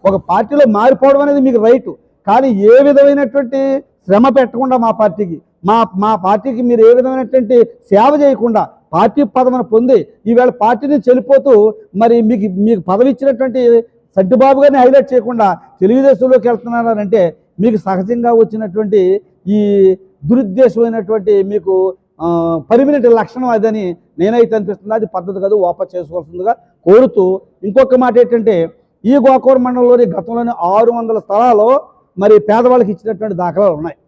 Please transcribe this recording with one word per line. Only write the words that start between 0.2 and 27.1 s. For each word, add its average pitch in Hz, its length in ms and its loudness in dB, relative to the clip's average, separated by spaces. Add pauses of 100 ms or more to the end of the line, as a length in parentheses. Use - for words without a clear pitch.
పార్టీలో 240 380 0
మారిపోవడం 262 540 2
అనేది 285 200 0
మీకు 233 240 0
రైట్, 240 240 2 (380)
కానీ 254 220 0
ఏ 220 340 4
విధమైనటువంటి 277 960 0
శ్రమ 226 500 -2
పెట్టకుండా 254 480 -2
మా 233 140 -2
పార్టీకి, 196 500 -4 (240)
మా, 220 200 0 (100)
మా 214 200 -2
పార్టీకి 214 460 -4
మీరు 240 260 0
ఏ 233 60 6
విధమైనటువంటి 254 680 0
సేవ 233 600 0
చేయకుండా 226 440 0 (260)
పార్టీ 214 300 0
పదవిని 254 400 -2
పొంది 226 440 0 (200)
ఈవేళ 240 220 2
పార్టీ 233 380 -2
నుంచి 269 200 -2
వెళ్ళిపోతూ 247 680 2 (220)
మరి 233 260 2
మీకు, 208 380 -2
మీకు 208 220 0
పదవి 208 280 0
ఇచ్చినటువంటి 254 720 0 (340)
సంటిబాబు 262 460 2
గారిని 277 180 4
హైలైట్ 262 340 2
చేయకుండా 226 440 -2 (240)
తెలుగుదేశంలోకి 254 680 2
వెళ్తున్నారనంటే 226 880 -2 (220)
మీకు 214 180 0
సహజంగా 196 560 -4
వచ్చినటువంటి 214 880 0 (260)
ఈ 208 120 0 (680)
దురుద్దేశమైనటువంటి 214 1160 0
మీకు, 190 520 -2 (260)
ఆ, 165 60 -4 (440)
పర్మనెంట్ 269 360 0
లక్షణం 233 420 -2
అదని 214 460 -4 (240)
నేనైతే 220 360 0
అనిపిస్తుంది. 202 380 -8
అది 220 120 -4
పద్ధతి 185 340 -10
కాదు, 196 160 -2
వాపస్ 180 400 -4
చేసుకోవాల్సిందిగా 175 560 -8 (340)
కోరుతూ, 190 560 2 (220)